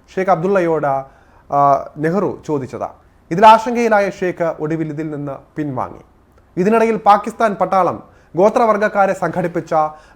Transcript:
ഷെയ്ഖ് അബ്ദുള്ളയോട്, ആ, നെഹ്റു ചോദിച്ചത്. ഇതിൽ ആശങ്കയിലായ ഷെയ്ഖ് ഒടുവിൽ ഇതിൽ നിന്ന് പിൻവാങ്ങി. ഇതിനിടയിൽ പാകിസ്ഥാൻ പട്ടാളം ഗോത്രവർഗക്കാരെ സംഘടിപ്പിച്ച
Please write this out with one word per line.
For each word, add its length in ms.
ഷെയ്ഖ് 160
അബ്ദുള്ളയോട്, 640
ആ, 440
നെഹ്റു 500
ചോദിച്ചത്. 400
ഇതിൽ 140
ആശങ്കയിലായ 640
ഷെയ്ഖ് 500
ഒടുവിൽ 300
ഇതിൽ 220
നിന്ന് 440
പിൻവാങ്ങി. 460
ഇതിനിടയിൽ 400
പാകിസ്ഥാൻ 560
പട്ടാളം 640
ഗോത്രവർഗക്കാരെ 760
സംഘടിപ്പിച്ച 640